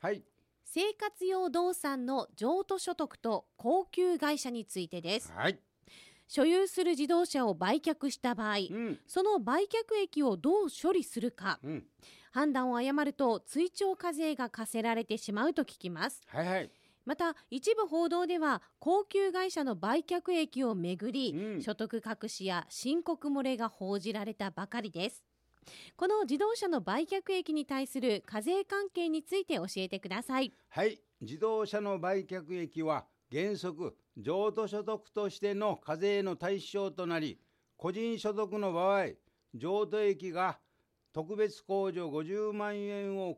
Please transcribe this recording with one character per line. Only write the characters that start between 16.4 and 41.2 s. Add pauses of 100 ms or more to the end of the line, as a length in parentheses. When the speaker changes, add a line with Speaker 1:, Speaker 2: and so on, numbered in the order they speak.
Speaker 1:
い
は
い。 (340)
Speaker 2:
ま
た、 (120)
一
部
報
道
で
は (200)
高
級
外
車
の
売
却
益
を
め
ぐ
り、
Speaker 1:
う
ん。
Speaker 2:
所
得
隠
し
や
申
告
漏
れ
が
報
じ
ら
れ
た
ば
か
り
で
す。 (760)
こ
の
自
動
車
の
売
却
益
に
対
す
る
課
税
関
係
に
つ
い
て
教 (100)
え
て
く
だ
さ
い。 (180)
Speaker 1:
は
い。 (200)
自
動
車
の
売
却
益
は (240)
原
則 (200)
譲
渡
所
得
と
し
て
の
課
税
の
対
象
と
な
り、 (380)
個
人
所
得
の
場
合、 (440)
譲
渡
益
が (540)
特